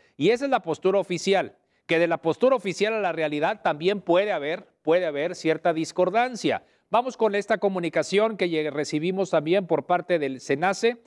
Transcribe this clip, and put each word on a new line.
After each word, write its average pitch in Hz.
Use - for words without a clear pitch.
Y 156
esa 240
es 277
la 233
postura 185
oficial, 180
que 165
de 170
la 170
postura 240
oficial 202
a 220
la 180
realidad 156
también 175
puede 190
haber, 160
puede 175
haber 156
cierta 160
discordancia. 180
Vamos 240
con 214
esta 202
comunicación 190
que 180
lleg-, 156
recibimos 160
también 170
por 151
parte 175
del 135
senace. 190